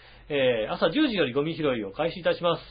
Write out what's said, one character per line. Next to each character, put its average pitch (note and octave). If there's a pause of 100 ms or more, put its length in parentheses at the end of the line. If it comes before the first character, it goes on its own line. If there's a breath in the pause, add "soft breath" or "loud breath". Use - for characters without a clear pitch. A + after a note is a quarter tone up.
(280 soft breath)
え B2+
ー、 E3+
朝 F3+
十 C#4+
時 A3
よ E3+
り B2
ゴ C#3
ミ D#3+
拾 D#3
い A#2+
を F#2+
開 D#3+
始 F#3
い D#3+
た F3
し -
ま -
す。 -